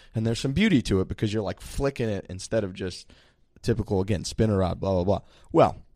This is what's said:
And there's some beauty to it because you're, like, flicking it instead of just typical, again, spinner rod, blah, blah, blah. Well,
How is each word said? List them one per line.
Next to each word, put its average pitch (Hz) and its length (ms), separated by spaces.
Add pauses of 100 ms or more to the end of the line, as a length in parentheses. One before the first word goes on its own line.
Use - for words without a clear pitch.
(160)
And 110 120
there's 117 120
some 135 140
beauty 180 300
to 95 180
it 90 60
because 101 260
you're, 110 100
like, 92 160
flicking 139 480
it 98 220
instead 104 340
of 92 100
just - 380 (520)
typical, 104 360
again, 92 260
spinner 110 340
rod, 87 200
blah, 95 140
blah, 90 100
blah. 92 160 (320)
Well, 135 240 (200)